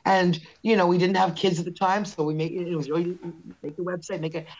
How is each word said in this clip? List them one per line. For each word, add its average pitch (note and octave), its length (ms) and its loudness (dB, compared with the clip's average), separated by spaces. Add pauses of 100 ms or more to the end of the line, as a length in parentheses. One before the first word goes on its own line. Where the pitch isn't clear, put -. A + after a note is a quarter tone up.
And, F#3 320 4 (260)
you A3 120 4
know, F#3 120 6
we F3+ 100 4
didn't F#3 200 2
have F#3 180 2
kids F3 240 2
at E3+ 60 -4
the F3 60 -6
time. G3 320 0
So E3 220 -4
we D#3 80 0
made, D#3+ 180 -2
it F3 240 -4
was C#3 140 -4
really, E3+ 280 -2 (440)
make D3+ 160 -10
the F3+ 60 -6
website, F3+ 360 -6
make D#3+ 160 -4
it. D#3+ 120 -8 (120)